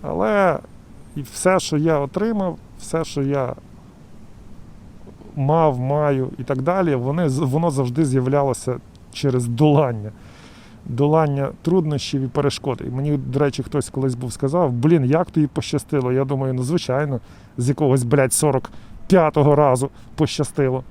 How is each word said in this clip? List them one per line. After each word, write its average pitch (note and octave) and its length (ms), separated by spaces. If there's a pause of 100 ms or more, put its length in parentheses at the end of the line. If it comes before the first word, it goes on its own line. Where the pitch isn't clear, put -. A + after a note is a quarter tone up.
Але F#3+ 580 (560)
і D3 60
все, F#3 380
що - 180
я D#3 220
отримав, F#3 580 (220)
все, E3 240
що - 180
я C3+ 340 (1800)
мав, D3 440
маю C#3 580
і B2 60
так C3 180
далі, E3+ 340
вони C#3+ 340
з-, C3 100
воно D#3 320
завжди C3 340
з'являлося C3 760 (340)
через B2+ 340
долання. A#2+ 640 (720)
Долання C#3+ 640 (120)
труднощів D3+ 600
і C3 60
перешкод. C#3 600
І - 20
мені, C#3+ 280
до C3 220
речі, C#3 240
хтось - 260
колись C3 260
був B2 180
сказав: C#3+ 380
«Блін, C3+ 340
як D#3+ 260
тобі D3+ 160
пощастило?» C3+ 640
Я C3 140
думаю: C3+ 280
«Ну, B2+ 100
звичайно, C#3 560 (380)
з B2 120
якогось, C3+ 340
блядь, B2 300
сорок C3+ 380 (360)
п'ятого D3+ 480
разу C3+ 340 (260)
пощастило». C3+ 760